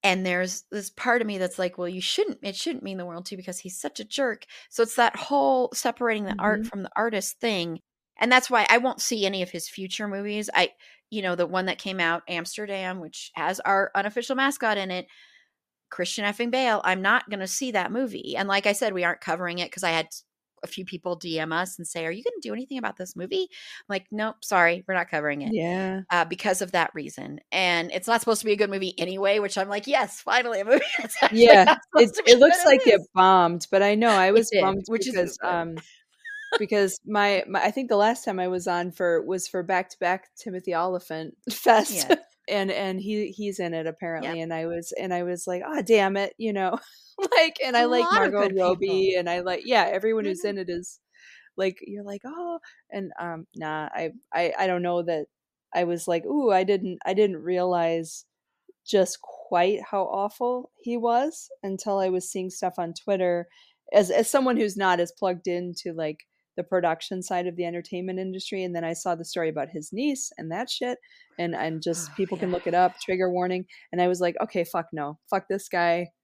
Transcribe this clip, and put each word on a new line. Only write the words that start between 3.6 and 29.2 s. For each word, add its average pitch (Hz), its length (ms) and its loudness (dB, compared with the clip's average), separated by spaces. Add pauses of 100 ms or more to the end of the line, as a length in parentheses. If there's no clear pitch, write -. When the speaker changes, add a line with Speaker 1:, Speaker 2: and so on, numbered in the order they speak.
Speaker 1:
he's 185 200 -14
such - 200 -10
a 220 40 -12
jerk." 233 420 -4 (240)
So - 140 0
it's 226 120 -8
that 233 200 4
whole 269 580 2
separating 233 520 -2
the 208 120 -6
art 208 260 0
Speaker 2:
Mm-hmm. - 20 -8
Speaker 1:
from 202 180 -10
the - 120 -12
artist 220 440 -2
thing. 175 400 -2 (380)
And 240 140 2
that's 254 180 4
why 233 200 4
I 240 80 8
won't 247 240 -2
see 214 240 -2
any 190 160 -2
of 180 80 -6
his 170 180 -10
future 190 400 -8
movies. 208 460 -6
I, 175 200 2 (360)
you 214 120 -6
know, 180 140 -2
the 175 120 0
one 185 180 -2
that 185 120 -4
came 190 220 -6
out, 170 280 0
Amsterdam, 185 720 -8
which - 340 -14
has 170 260 -2
our 196 360 2
unofficial 214 400 -4
mascot 254 420 0
in 190 140 -6
it, 180 160 -8 (840)
Christian 180 340 -6
effing 208 280 -2
Bale, 254 320 2
I'm 185 180 0
not 220 280 2
gonna 196 180 -6
see 254 240 -4
that 190 200 0
movie. 233 440 -6
And 196 120 -2
like 196 180 0
I 202 60 4
said, 214 220 0
we 180 100 -2
aren't 175 160 0
covering 175 380 -4
it 175 140 -6
'cause 180 120 -10
I 175 60 2
had 160 180 0 (540)
a - 60 -12
few - 160 -10
people 180 320 -8
D 165 240 -8
M 160 120 -4
us 180 260 -4
and 170 100 -12
say, 165 180 -8
"Are 165 60 -4
you 208 120 -10
gonna 466 180 -6
do 226 120 -8
anything 262 240 -10
about 226 180 -6
this 185 200 -12
movie?" 370 360 -4
I'm - 360 -18
like, 190 240 -6
"Nope, 214 320 -6
sorry, 175 420 4
we're 190 80 -4
not 175 160 -2
covering 147 320 -2
it." - 120 -4
Speaker 2:
Yeah. 185 560 -2
Speaker 1:
Uh, 175 160 2
because 185 360 -2
of 180 100 -8
that 170 220 0
reason. 147 460 -10 (120)
And 175 400 0
it's 185 160 -6
not 226 120 4
supposed 220 220 0
to 226 40 -4
be 214 60 2
a 202 40 2
good 202 140 0
movie 190 280 -4
anyway, 196 420 0